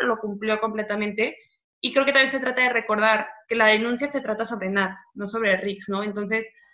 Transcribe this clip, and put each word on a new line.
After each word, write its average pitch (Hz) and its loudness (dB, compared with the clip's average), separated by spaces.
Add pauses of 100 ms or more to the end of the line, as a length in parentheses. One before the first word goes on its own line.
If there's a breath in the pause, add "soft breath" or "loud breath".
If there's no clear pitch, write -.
lo 240 2
cumplió 214 -2
completamente 214 -2 (440 soft breath)
y - -2
creo 269 4
que 277 4
también 269 6
se 277 -2
trata 254 -2
de 254 2
recordar 220 2 (200)
que 226 -2
la 226 6
denuncia 240 2
se 277 -4
trata 220 -4
sobre 202 -6
Nat, 190 0 (180)
no 202 -8
sobre 208 0
Riggs, 202 -6
¿no? 196 -2
Entonces, 208 -4 (280 soft breath)